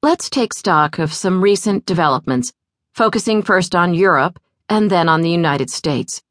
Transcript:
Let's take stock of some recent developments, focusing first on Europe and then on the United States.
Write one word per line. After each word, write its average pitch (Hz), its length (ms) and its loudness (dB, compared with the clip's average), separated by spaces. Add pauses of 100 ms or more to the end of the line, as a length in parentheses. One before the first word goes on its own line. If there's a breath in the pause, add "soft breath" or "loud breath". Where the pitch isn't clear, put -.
Let's 320 260 -2
take 240 240 -2
stock 156 460 0
of 156 140 -2
some 185 280 -2
recent 202 440 0
developments, 135 640 -2 (420)
focusing 220 480 0
first 190 320 0
on 175 200 2
Europe 170 440 2 (340)
and 214 200 2
then 170 180 2
on 160 140 2
the 165 80 0
United 147 400 0
States. 127 600 -6